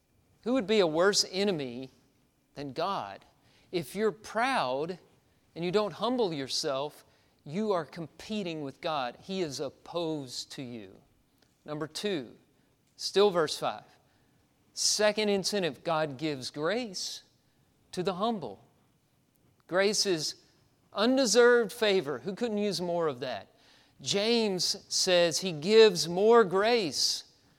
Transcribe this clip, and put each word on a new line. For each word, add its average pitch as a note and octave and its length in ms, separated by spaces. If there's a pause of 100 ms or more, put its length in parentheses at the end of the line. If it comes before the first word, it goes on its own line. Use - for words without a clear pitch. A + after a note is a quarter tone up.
(440)
Who A#3 100
would A#3 140
be A3 120
a F3+ 80
worse F3 420
enemy C#3+ 640 (640)
than C3+ 160
God? C3+ 540 (480)
If F3 200
you're G#3 200
proud F3 840 (560)
and E3 120
you F3+ 60
don't G3+ 200
humble G#3+ 420
yourself, C#3 680 (400)
you G3+ 300
are E3+ 100
competing E3+ 760
with C3+ 180
God. C#3+ 420
He F#3+ 200
is C#3+ 180
opposed D3+ 920
to D3+ 80
you. A2+ 340 (720)
Number D3+ 220
two, D3 500 (580)
still G3+ 360
verse D#3+ 260
five. A2 260 (880)
Second G#3 540
incentive, F#3+ 560
God D#3 340
gives C3+ 340
grace F#3+ 720 (680)
to F3+ 100
the F3+ 120
humble. F3 500 (1040)
Grace G3 380
is E3 300 (560)
undeserved A#3+ 800
favor. F3 480
Who F3 160
couldn't A3+ 220
use G3+ 240
more E3+ 260
of B2+ 140
that? A#2 260 (540)
James G3+ 720 (140)
says F3 500
he F#3 140
gives F3+ 560
more A3 340
grace. G3 800 (360)